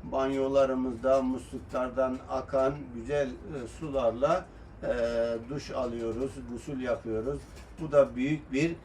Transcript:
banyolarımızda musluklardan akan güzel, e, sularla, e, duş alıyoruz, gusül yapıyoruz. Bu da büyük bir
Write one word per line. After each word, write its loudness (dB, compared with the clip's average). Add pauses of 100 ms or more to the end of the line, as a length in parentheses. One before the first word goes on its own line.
banyolarımızda 4
musluklardan -2 (120)
akan 2 (220)
güzel, 0
e, -8 (120)
sularla, 2 (380)
e, -4 (600)
duş -6
alıyoruz, -2 (200)
gusül -6
yapıyoruz. -2 (420)
Bu -6
da 8
büyük 0
bir 2